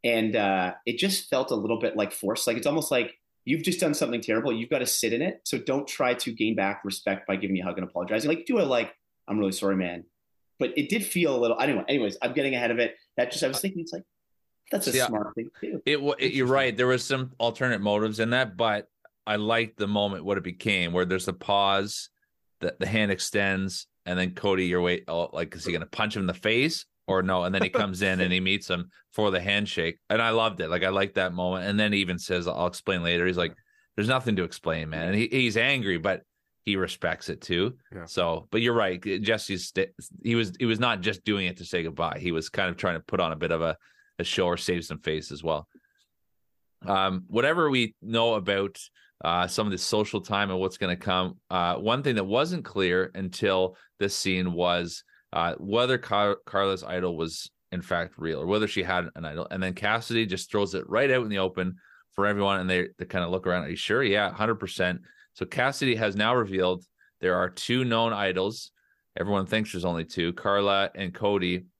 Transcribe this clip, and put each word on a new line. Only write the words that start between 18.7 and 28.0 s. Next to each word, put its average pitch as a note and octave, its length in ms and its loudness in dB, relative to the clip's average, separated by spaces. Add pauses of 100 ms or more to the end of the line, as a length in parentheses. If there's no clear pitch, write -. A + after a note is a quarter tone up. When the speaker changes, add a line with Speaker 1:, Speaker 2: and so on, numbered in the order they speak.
Speaker 2:
I G#2+ 80 2
liked A2 420 0
the G#2 100 0
moment, G2+ 360 2
what G2 140 0
it F2+ 80 -4
became, F2+ 480 0
where F2+ 100 4
there's F#2 240 0
a F#2+ 60 -4
pause, G2+ 760 0 (520)
the, F2 180 -2
the F#2+ 80 -2
hand G#2 240 2
extends, F#2+ 760 -2 (180)
and F2+ 120 -2
then F#2 160 0
Cody, F#2+ 340 2
you're F2+ 140 2
wait-, F2 280 0
oh, E2+ 240 -2
like, E2+ 220 -6
is E2 100 -12
he E2+ 80 -2
gonna E2 120 -4
punch G#2+ 300 -4
him G2+ 60 -2
in F#2 60 0
the F#2 60 -2
face B2 520 0 (200)
or F#2+ 160 2
no? F#2 220 2
And F#2 100 -2
then F#2+ 80 2
he F#2+ 80 2
comes G2 320 0